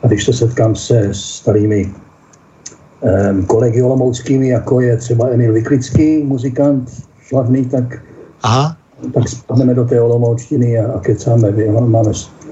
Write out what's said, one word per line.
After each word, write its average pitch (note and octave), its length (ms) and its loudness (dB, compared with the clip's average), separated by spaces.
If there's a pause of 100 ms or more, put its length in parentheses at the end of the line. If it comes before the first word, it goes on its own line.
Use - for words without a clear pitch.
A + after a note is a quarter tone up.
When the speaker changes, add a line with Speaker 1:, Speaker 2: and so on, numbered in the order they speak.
Speaker 1:
A C3 40 0
když G#2+ 180 2
se B2+ 80 0
setkám A2 440 0
se G#2+ 360 0
starými, G#2 760 -2 (1120)
em, F#2+ 440 0
kolegy A#2 360 2
olomouckými, C3 680 0
jako B2+ 320 0
je B2 160 2
třeba A#2+ 320 0
Emil A#2 240 2
Vyklický, D3 680 2
muzikant C3+ 680 0 (380)
slavný, C3 360 0
tak B2 380 -4 (400)
Speaker 2:
Aha. C3+ 340 0 (380)
Speaker 1:
tak - 140 0
spadneme B2 460 0
do B2 100 2
té A#2+ 160 2
olomoučtiny A#2 760 0
a, G#2 140 -2
a G2 80 -6
kecáme. A#2 500 0
My G#2+ 180 -2
máme A2 460 2
s-, - 160 -12 (220)